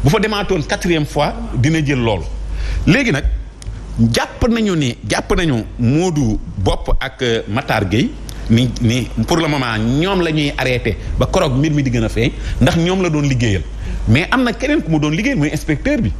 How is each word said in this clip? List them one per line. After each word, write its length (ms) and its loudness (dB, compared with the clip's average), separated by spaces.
Bu 60 6
fa 100 4
demaatoon 420 -2
quatrième 440 -2
fois, 280 -2
dina 300 2
jël 140 0
loolu. 260 0
Léegi 260 4
nag, 120 -2
jàpp 360 0
nañu 280 2
ni, 200 0
jàpp 280 0
nañu 280 0
Modou 600 2
Bopp 420 0
ak, 220 -6
euh, 260 0
Matar 400 0
Gueye, 220 2
ni, 200 4
ni 260 0
pour 120 2
le 100 0
moment, 300 -2
ñoom 440 0
la 80 0
ñuy 280 0
arrêté 380 0
ba 80 4
koroog 300 2
mbir 160 2
mi 100 2
di 80 2
gën 140 0
a 40 0
feeñ, 220 0
ndax 160 4
ñoom 260 2
la 60 0
doon 140 0
liggéeyal. 400 0
Mais 220 4
am 140 4
na 80 0
keneen 300 0
ku 80 -4
mu 80 2
doon 140 2
liggéeyal, 260 0
muy 120 2
inspecteur 500 -2
bi. 200 0